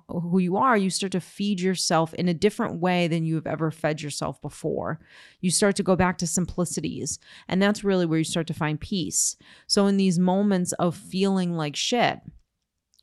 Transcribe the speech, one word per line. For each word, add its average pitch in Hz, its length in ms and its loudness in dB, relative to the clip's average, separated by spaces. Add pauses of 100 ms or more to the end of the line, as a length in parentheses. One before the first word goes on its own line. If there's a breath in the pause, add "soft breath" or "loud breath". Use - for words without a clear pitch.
who 175 320 0
you 180 160 2
are, 240 220 4
you 190 120 2
start 190 220 -4
to 185 80 0
feed 202 400 -4
yourself 175 540 0
in 180 160 0
a 175 40 2
different 208 460 0
way 175 300 2
than 165 160 0
you 160 100 0
have 156 100 -4
ever 156 260 -2
fed 156 300 -4
yourself 147 400 -8
before. 143 580 -6 (420 loud breath)
You 180 100 0
start 196 240 4
to 196 80 -2
go 185 140 4
back 180 220 2
to 180 80 -2
simplicities. 165 920 -4 (300 loud breath)
And 185 120 2
that's 208 220 2
really 190 220 2
where 160 140 2
you 160 40 2
start 160 240 -2
to 160 60 -4
find 151 260 -2
peace. - 560 -4 (320 loud breath)
So 202 180 4
in 196 120 2
these 190 200 4
moments 185 560 2
of 175 220 0
feeling 185 640 0
like 147 180 -4
shit, - 460 0 (800)